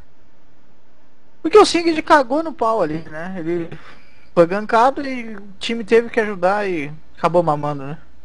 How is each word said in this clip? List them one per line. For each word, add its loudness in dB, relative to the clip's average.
Porque 6
o 12
Singed 2
cagou 4
no -6
pau 2
ali, 0
né? -8
Ele -4
foi 6
gankado 2
e -8
o -12
time -6
teve 4
que -2
ajudar 0
e -4
acabou 2
mamando, -2
né? -8